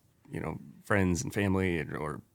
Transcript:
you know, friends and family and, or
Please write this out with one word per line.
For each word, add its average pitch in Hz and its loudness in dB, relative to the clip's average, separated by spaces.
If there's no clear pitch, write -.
you - -6
know, 78 -6
friends 92 4
and - -4
family 95 2
and, - -6
or 76 -6